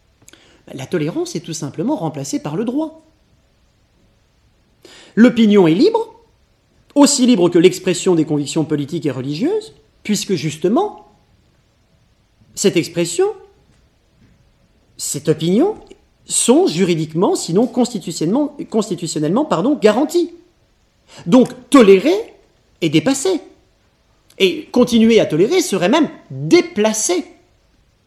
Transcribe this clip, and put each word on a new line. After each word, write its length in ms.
la 140
tolérance 480
est 60
tout 120
simplement 440
remplacée 440
par 160
le 80
droit. 380
L'opinion 500
est 80
libre, 400
aussi 320
libre 220
que 100
l'expression 560
des 100
convictions 400
politiques 420
et 40
religieuses, 640
puisque 300
justement, 720
cette 220
expression, 500
cette 320
opinion, 480
sont 440
juridiquement, 680
sinon 320
constitutionnellement, 880
constitutionnellement, 720
pardon, 360
garanties. 540
Donc, 220
tolérer 640
est 80
dépassé. 520
Et 280
continuer 520
à 80
tolérer 340
serait 280
même 200
déplacé. 960